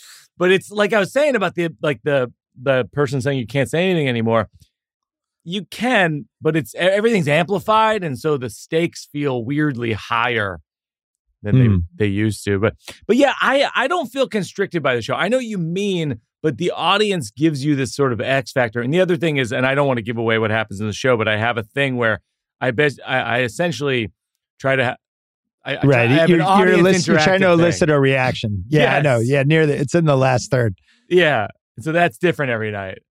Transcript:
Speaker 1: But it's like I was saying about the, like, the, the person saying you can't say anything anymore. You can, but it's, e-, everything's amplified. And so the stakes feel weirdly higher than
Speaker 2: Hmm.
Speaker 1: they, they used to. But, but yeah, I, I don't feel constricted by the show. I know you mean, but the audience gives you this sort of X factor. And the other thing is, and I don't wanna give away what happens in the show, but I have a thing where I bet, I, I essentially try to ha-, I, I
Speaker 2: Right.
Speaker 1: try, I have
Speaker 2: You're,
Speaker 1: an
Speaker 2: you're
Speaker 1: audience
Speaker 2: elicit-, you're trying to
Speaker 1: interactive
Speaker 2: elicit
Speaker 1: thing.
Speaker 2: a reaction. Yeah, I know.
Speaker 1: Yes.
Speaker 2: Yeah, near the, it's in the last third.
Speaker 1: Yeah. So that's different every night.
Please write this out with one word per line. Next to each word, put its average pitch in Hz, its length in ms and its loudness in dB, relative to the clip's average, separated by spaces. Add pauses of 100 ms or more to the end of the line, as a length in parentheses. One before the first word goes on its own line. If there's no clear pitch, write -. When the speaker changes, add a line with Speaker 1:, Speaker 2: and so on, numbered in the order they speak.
(380)
Speaker 1:
But 180 140 2
it's 190 180 0
like 208 240 -2
I 220 60 2
was 185 120 -2
saying 277 240 0
about 190 200 -2
the, 170 140 -2 (120)
like, 147 220 -2
the, 139 280 0 (300)
the 127 320 0
person 139 280 -2
saying 135 180 -2
you 113 80 -6
can't 135 220 -2
say 175 200 -2
anything 160 180 0
anymore. 113 420 0 (920)
You 175 220 -8
can, 190 600 -2 (120)
but 156 160 0
it's, 147 200 -4
e-, - 40 -8
everything's 196 480 2
amplified. 202 760 0
And 139 160 -6
so 151 180 0
the 120 120 -6
stakes - 600 -6
feel 135 320 -4
weirdly 127 500 -2
higher 110 680 -2 (840)
than 104 140 -2
Speaker 2:
Hmm. 117 220 4 (180)
Speaker 1:
they, 107 100 -2
they 101 60 0
used 104 340 -2
to. 101 140 0
But, 101 160 0 (320)
but 220 100 2
yeah, 269 220 4
I, 254 360 2
I 233 120 0
don't 339 200 -2
feel 269 200 -2
constricted 175 560 -4
by 135 120 2
the 120 60 -2
show. 127 140 -4
I 165 120 -2
know 247 120 0
you 220 180 -8
mean, 175 640 -4 (220)
but 147 140 -2
the 175 140 -4
audience 180 600 0
gives 143 340 0
you 147 100 2
this 135 200 -4
sort 139 180 0
of 107 80 -4
X 131 300 -2
factor. 120 300 -2
And 127 120 -2
the 170 60 2
other 180 180 2
thing 151 200 -2
is, 123 140 -2
and 127 140 -2
I 135 80 0
don't 143 140 0
wanna 120 160 -2
give 113 140 -6
away 113 200 0
what 110 140 0
happens 107 280 -4
in 107 80 -6
the 101 60 -4
show, 127 240 0
but 110 100 -2
I 107 100 2
have 113 200 -2
a 117 60 -4
thing 135 340 -4
where 113 240 0 (380)
I 127 120 -2
bet, 135 220 0 (120)
I, 131 140 -2
I 117 220 -2
essentially 123 720 -4 (480)
try 135 160 0
to 135 100 2
ha-, 123 100 -2 (720)
I, 139 120 -4
I - 80 0
Speaker 2:
Right. - 20 4
Speaker 1:
try, 127 160 6
I 117 40 2
have 165 220 4
Speaker 2:
You're, 170 120 6
Speaker 1:
an 156 40 0
Speaker 2:
you're 196 60 2
Speaker 1:
audience 185 280 4
Speaker 2:
elicit-, 180 280 2
you're 165 120 4
trying 185 220 4
to 190 60 4
Speaker 1:
interactive 175 60 4
Speaker 2:
elicit 170 260 2 (100)
Speaker 1:
thing. 151 60 4
Speaker 2:
a 143 40 4
reaction. 127 680 0
Yeah, 143 280 2
I 143 60 0
know. 139 160 2
Speaker 1:
Yes. 113 120 0
Speaker 2:
Yeah, 139 140 2
near 160 220 2
the, 139 140 0
it's 139 160 -2
in 170 100 2
the 147 120 4
last 131 340 0
third. 117 240 0 (340)
Speaker 1:
Yeah. 151 380 2 (320)
So 151 120 -6
that's 170 280 0
different 151 320 0
every 110 200 -4
night. 98 280 -10 (120)